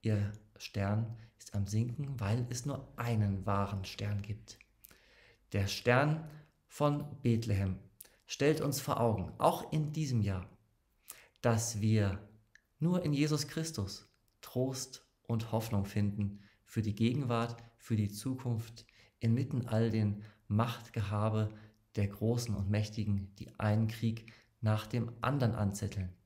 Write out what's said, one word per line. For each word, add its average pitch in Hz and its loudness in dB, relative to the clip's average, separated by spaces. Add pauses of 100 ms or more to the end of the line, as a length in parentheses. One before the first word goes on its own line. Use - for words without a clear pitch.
Ihr 104 2 (240)
Stern 107 -2 (220)
ist - -16
am 101 0
Sinken, 120 -2
weil 117 0
es 120 -6
nur - -6
einen 104 2
wahren 98 0
Stern 104 -4
gibt. - -10 (920)
Der 98 2
Stern 143 2 (400)
von 147 0 (180)
Bethlehem 104 2 (480)
stellt 151 2
uns 143 0
vor - -2
Augen, 104 2
auch - 2
in 151 0
diesem 131 0
Jahr, 95 0 (920)
dass 110 2
wir 104 4 (580)
nur 180 2
in 151 2
Jesus 147 2
Christus 160 -6 (320)
Trost - -4 (180)
und 113 -4
Hoffnung 107 0
finden 101 0 (260)
für - -4
die 107 0
Gegenwart, 120 0 (200)
für - -2
die 104 2
Zukunft, 123 -6 (320)
inmitten 117 0
all 113 2
den 107 0 (240)
Machtgehabe 107 0 (440)
der 104 2
Großen 113 0
und 98 -2
Mächtigen, 104 0
die - -12
einen 107 4
Krieg 113 -4 (280)
nach 107 2
dem 117 -2 (120)
anderen 123 2
anzetteln. 98 -2 (140)